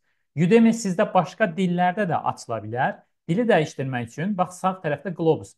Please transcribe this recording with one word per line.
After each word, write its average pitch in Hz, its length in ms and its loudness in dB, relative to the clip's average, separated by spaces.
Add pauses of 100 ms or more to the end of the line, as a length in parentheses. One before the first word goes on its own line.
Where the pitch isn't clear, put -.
(400)
Udemy 226 320 6
sizdə 196 400 -2
başqa 185 400 0
dillərdə 180 560 0
də 127 240 -2
açıla 113 320 -8
bilər. 127 340 -2 (300)
Dili 202 180 0
dəyişdirmək 135 640 0
üçün, 180 260 -6
bax, 180 240 -4
sağ 185 140 -2 (100)
tərəfdə 151 320 -4
qlobus 151 440 0